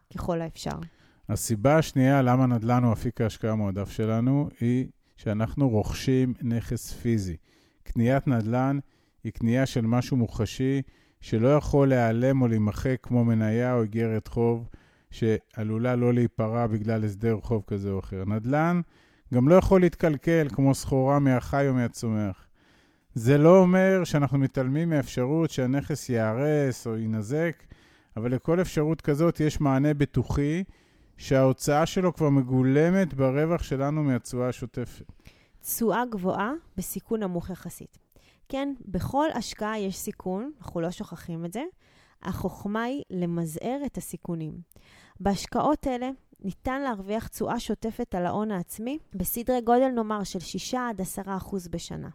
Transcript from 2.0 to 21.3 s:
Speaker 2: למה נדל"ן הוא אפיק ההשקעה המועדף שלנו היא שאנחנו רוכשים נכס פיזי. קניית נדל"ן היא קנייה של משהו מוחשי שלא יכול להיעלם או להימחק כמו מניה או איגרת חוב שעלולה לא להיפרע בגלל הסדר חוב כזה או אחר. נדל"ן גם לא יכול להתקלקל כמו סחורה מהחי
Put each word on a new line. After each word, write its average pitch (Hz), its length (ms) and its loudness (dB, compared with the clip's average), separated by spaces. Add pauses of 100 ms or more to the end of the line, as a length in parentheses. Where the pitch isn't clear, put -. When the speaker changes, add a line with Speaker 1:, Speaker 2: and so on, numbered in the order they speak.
Speaker 2:
למה 127 240 4
נדל"ן 123 380 2
הוא 123 80 4
אפיק 127 280 -4
ההשקעה 110 320 -2
המועדף 101 380 -2
שלנו 117 580 0 (120)
היא 123 260 0 (360)
שאנחנו 110 460 0
רוכשים 127 760 0
נכס 117 500 -4
פיזי. 101 440 -2 (460)
קניית 127 440 0
נדל"ן 127 520 0 (460)
היא 113 80 -8
קנייה 120 340 0
של 127 140 -2
משהו 123 360 0
מוחשי 131 680 0 (380)
שלא 117 280 2
יכול 143 400 4
להיעלם 127 540 2
או 120 60 4
להימחק 113 540 0
כמו 120 220 2
מניה 117 500 2
או 120 80 2
איגרת 110 460 -2
חוב 117 400 0 (420)
שעלולה 113 840 -2
לא 120 180 4
להיפרע 117 520 0
בגלל 110 380 0
הסדר 107 360 0
חוב 110 260 -2
כזה 101 240 -4
או 95 80 -2
אחר. 95 260 -8
נדל"ן 139 560 0 (540)
גם 123 140 4
לא 170 60 10
יכול 185 260 8
להתקלקל 165 720 2
כמו 135 220 4
סחורה 135 440 2
מהחי 139 500 2